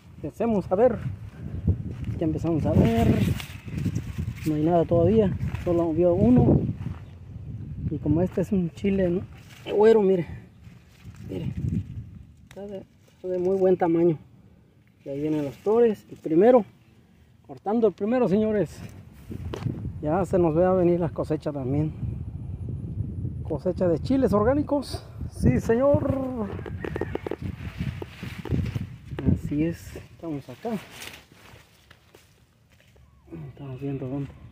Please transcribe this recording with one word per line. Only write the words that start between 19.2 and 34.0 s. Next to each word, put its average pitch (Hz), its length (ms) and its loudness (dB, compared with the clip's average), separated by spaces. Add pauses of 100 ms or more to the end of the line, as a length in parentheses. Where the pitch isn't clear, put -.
Ya 165 200 0
se 185 140 0
nos 170 160 4
ve 175 120 4
a 185 60 4
venir 175 280 4
la 165 100 0
cosecha 156 420 -4
también. 143 400 -2 (1500)
Cosecha 180 460 -2
de 160 100 2
chiles 254 360 2
orgánicos. 269 680 0 (280)
Sí, 240 280 2
señor. 262 880 2 (2750)
Así 151 300 -2
es. - 320 -6
Estamos - 520 -12
acá. 220 260 -8 (2750)
Estamos 131 340 -14
viendo 135 260 -6